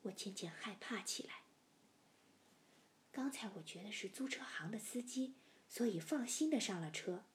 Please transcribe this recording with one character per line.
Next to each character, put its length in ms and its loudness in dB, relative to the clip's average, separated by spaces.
我 80 0
渐 220 -4
渐 160 -4
害 300 -6
怕 240 -2
起 240 0
来。 160 -10
刚 180 0
才 280 -4
我 40 -6
觉 220 -8
得 80 -6
是 180 -2
租 180 0
车 160 -2
行 280 -2
的 80 -2
司 240 -2
机， 320 0
所 180 2
以 140 6
放 260 2
心 240 4
地 100 8
上 220 2
了 80 0
车。 340 -2